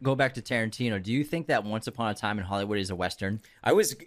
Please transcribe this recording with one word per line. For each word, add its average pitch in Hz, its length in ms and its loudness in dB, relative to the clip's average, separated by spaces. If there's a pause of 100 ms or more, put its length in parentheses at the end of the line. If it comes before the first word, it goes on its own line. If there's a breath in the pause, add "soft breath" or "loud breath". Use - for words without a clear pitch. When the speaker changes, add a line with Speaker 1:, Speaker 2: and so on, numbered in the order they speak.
Speaker 1:
go 135 140 2
back 131 200 2
to 120 60 -8
Tarantino, 113 640 0
do 107 80 -4
you 143 140 2
think 165 220 -4
that 113 180 2
Once 107 220 -2
Upon 113 220 -2
a 104 40 0
Time 107 260 -2
in 92 60 -4
Hollywood 101 340 0
is 95 120 -2
a 92 40 -4
Western? 95 460 -2 (200 soft breath)
Speaker 2:
I 123 120 4
was, 202 200 4 (140)